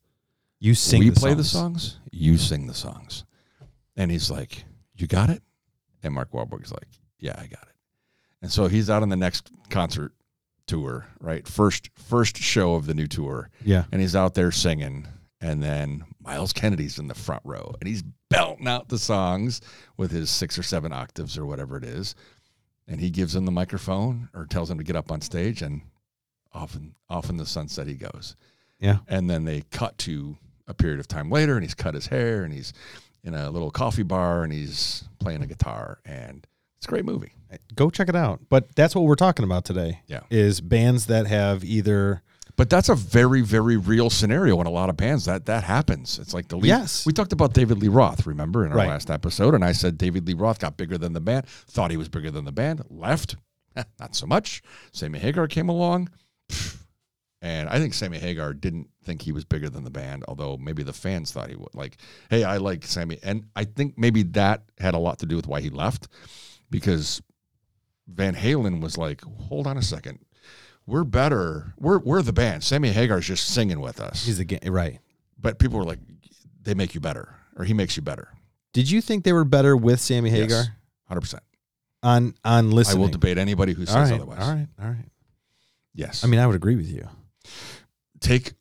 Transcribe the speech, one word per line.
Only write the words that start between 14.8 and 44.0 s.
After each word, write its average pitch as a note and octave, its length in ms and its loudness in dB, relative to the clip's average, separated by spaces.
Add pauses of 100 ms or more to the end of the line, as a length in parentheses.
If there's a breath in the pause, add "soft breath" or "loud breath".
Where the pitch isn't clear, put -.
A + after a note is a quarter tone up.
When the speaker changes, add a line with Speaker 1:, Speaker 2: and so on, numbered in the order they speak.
Speaker 2:
And D2+ 220 -4
then D2 420 -4 (160)
Miles F#2 320 -6
Kennedy's D#2 460 -2
in D2+ 100 -6
the - 60 -10
front - 300 -8
row, G1+ 360 -12
and F3+ 80 -8
he's G#2+ 140 -4 (280)
belting D#3 380 0
out B2 200 -4
the A#2 100 -2
songs G2+ 640 -2 (360 loud breath)
with F2+ 140 -2
his D#2+ 200 -4
six - 280 -4
or F2 60 -6
seven D#2+ 280 -4
octaves C2+ 460 -10
or D2+ 80 -8
whatever C#2 300 -10
it B2 80 -12
is. C3+ 300 -10 (760 soft breath)
And D#2+ 120 -8
he F2+ 100 -2
gives E2+ 260 -2
him F#2 80 0
the F#2 80 -2
microphone G2 800 -4
or E2 120 -12
tells E2+ 240 -4
him E2 80 -6
to D#2 60 -8
get E2 120 -4
up D#2+ 160 -6
on D#2 80 -6
stage, F2 420 -4
and D2 200 -8 (720)
off D#2+ 220 -12
in, D#2 200 -14 (140)
off F2 220 -6
in E2+ 60 -4
the D#2 100 -6
sunset D2+ 400 -8
he C#2+ 80 -8
goes. G1+ 400 -16 (460)
Speaker 1:
Yeah. G2+ 180 6 (100)
Speaker 2:
And F#2 220 0
then E2 140 0
they D2 260 -4
cut - 280 -6
to D2 380 -8 (300)
a - 80 -14
period D2 260 0
of C#2 80 -10
time D2+ 220 -6
later, D3 240 4
and G#2 80 0
he's - 120 -6
cut F2+ 200 -4
his G2+ 140 -8
hair, A#2 360 -2
and D2+ 80 -8
he's C#2 200 -12 (520 loud breath)
in E2 100 -8
a C#2+ 160 -6
little D#2+ 200 -4
coffee A2+ 320 -2
bar, F2 420 0
and D2+ 80 -4
he's D2 520 -6 (160)
playing D#2+ 220 -6
a - 40 -8
guitar, - 580 -6
and C2 420 -16 (300)
it's - 100 -18
a - 20 -12
great - 160 -2
movie. - 280 -6 (420)
Speaker 1:
Go D3 160 2
check F3+ 180 -2
it F3 80 2
out. A#2+ 320 0
But - 280 4
that's D#3 180 6
what F3+ 100 2
we're D3+ 120 6
talking F3+ 280 4
about F2+ 200 0
today, F2+ 420 -4
Speaker 2:
Yeah. C#2+ 140 -12 (100)
Speaker 1:
is G#2 300 4
bands A2+ 460 4
that A2+ 200 2
have G2+ 380 2
either G2+ 580 2 (340 loud breath)
Speaker 2:
But C3 140 4
that's F3+ 200 6
a G#3 40 8
very, B2 460 6
very A2+ 380 4
real A2+ 320 4